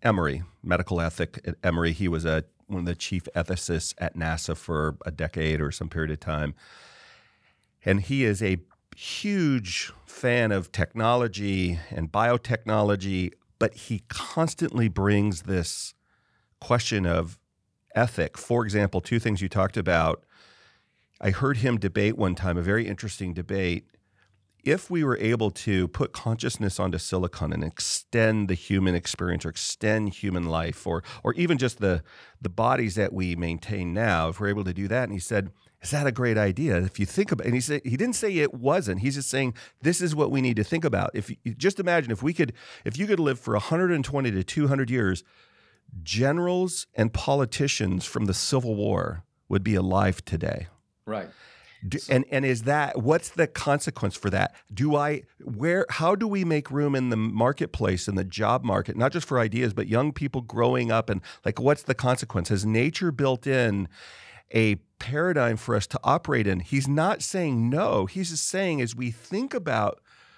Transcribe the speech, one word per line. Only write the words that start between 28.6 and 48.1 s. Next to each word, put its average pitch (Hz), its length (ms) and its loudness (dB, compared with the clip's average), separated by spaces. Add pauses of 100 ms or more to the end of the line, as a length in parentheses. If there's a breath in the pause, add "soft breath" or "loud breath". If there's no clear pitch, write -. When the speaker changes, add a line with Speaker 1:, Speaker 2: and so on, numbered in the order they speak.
Speaker 1:
experience 87 500 -2
or 85 40 -6
extend 107 640 -2
human 90 360 -4
life 82 400 -4
or, 85 160 -2 (220 loud breath)
or - 100 0
even 165 240 2
just 123 220 -2
the, 92 220 2 (380 loud breath)
the 101 80 -6
bodies 113 460 0
that 98 180 0
we 92 220 -2
maintain 87 580 -4
now, 90 360 2
if 82 100 -6
we're 104 100 -2
able 101 160 0
to 92 80 -2
do 95 160 -4
that, 123 160 0
and 110 80 -6
he 101 60 -4
said, 98 320 -2 (320 soft breath)
"Is - 80 -8
that 147 160 0
a 131 60 2
great 117 260 2
idea?" 104 400 2
If 92 220 -2
you 98 60 0
think 202 260 0
about, 131 120 -2
and 120 100 2
he 127 60 2
said, 143 240 -2
he 123 120 -2
didn't 226 180 0
say 196 220 0
it 147 180 2
wasn't. 123 460 0
He's 135 160 0
just 139 120 -6
saying, 127 260 0 (260 loud breath)
"This 165 200 2
is 165 140 0
what 147 160 2
we 135 100 2
need 127 160 2
to 104 80 2
think 165 200 -2
about." 101 280 0
If 101 160 -6
you, - 260 -8
just 175 260 0
imagine 170 320 2
if 101 100 -4
we 151 100 2
could, 143 200 0 (320 loud breath)
if 107 120 -4
you 202 120 -2
could 190 120 2
live 135 200 0
for 110 160 0
a 101 40 0
hundred 180 300 0
and 147 140 2
twenty 135 260 -2
to 95 140 0
two 147 240 0
hundred 135 220 2
years, 101 340 0 (800 soft breath)
generals 175 920 0
and 113 180 2
politicians 127 920 0
from 110 220 -2